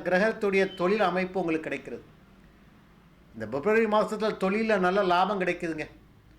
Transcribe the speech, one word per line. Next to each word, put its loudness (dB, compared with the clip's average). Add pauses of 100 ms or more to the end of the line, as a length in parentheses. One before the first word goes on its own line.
கிரகத்துடைய 2 (180)
தொழில் 2
அமைப்பு -2
உங்களுக்கு -2
கிடைக்கிறது. -10 (1300)
இந்த -8
பிப்ரவரி 2
மாசத்துல 0 (140)
தொழில்ல 0
நல்ல 2 (100)
லாபம் 2
கிடைக்குதுங்க. -4 (520)